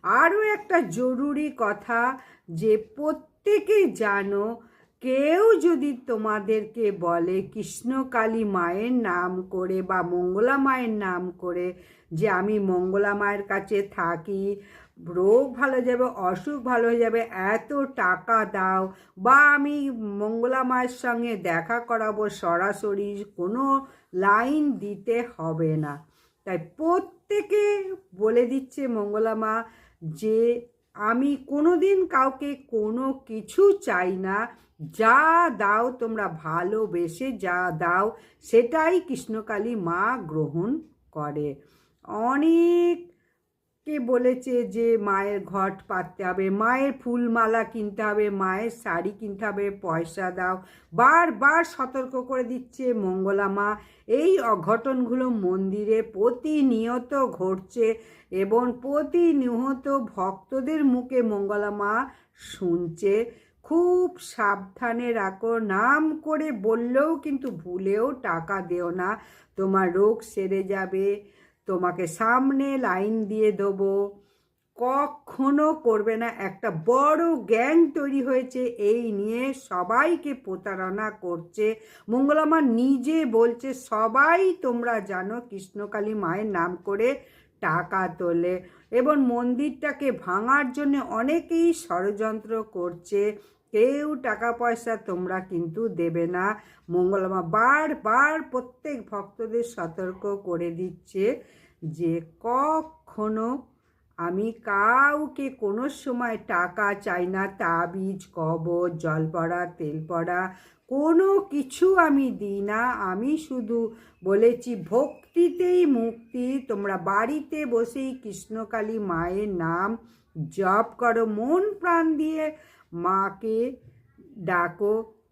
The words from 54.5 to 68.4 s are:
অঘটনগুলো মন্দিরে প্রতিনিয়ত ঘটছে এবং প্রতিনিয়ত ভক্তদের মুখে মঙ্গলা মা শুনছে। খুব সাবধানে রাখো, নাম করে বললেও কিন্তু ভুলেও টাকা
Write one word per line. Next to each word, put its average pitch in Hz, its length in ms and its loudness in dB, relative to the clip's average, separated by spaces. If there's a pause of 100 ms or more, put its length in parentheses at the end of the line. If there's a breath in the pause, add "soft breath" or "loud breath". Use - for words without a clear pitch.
অঘটনগুলো 233 760 0 (180)
মন্দিরে 196 540 0 (160)
প্রতিনিয়ত 247 960 0 (260)
ঘটছে 190 480 -2 (460 loud breath)
এবং 202 320 0 (200)
প্রতিনিয়ত 277 1040 0 (280)
ভক্তদের 254 640 -4 (120)
মুখে 247 280 0 (120)
মঙ্গলা 208 380 -2 (100)
মা 202 120 -2 (600 loud breath)
শুনছে। 175 640 -2 (520 loud breath)
খুব 359 400 2 (260)
সাবধানে 226 760 -2 (120)
রাখো, 196 320 -2 (220)
নাম 262 280 4 (240)
করে 311 220 -2 (180)
বললেও 240 440 2 (140)
কিন্তু 277 240 -4 (140)
ভুলেও 190 440 -2 (200)
টাকা 170 300 -2 (140)